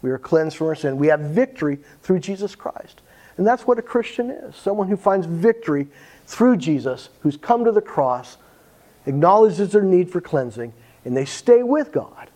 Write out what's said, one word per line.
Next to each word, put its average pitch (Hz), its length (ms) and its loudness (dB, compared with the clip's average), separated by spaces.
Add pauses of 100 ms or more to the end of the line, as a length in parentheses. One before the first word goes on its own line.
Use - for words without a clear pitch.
We 127 120 -4
are 127 60 -4
cleansed 156 380 0
from 160 120 -4
our 156 80 -4
sin. 135 200 -4
We 147 120 2
have 151 120 2
victory 151 600 -2 (220)
through 185 180 0
Jesus 190 340 -10
Christ. - 460 -14 (360)
And 185 100 0
that's 240 200 0
what 240 120 2
a 220 40 -10
Christian 240 480 -4
is, - 240 -14
someone 196 340 -4
who 202 80 0
finds 190 300 0
victory 165 640 -2 (400)
through 240 300 2
Jesus, 131 500 -4 (120)
who's 147 180 -2
come 240 260 0
to 226 80 4
the 208 80 4
cross, 127 560 -4 (720)
acknowledges 180 680 4
their 208 100 4
need 180 280 2
for 180 100 -4
cleansing, 120 540 -6 (320)
and 127 100 -2
they 135 80 0
stay 240 380 4
with 277 280 0
God. - 460 -8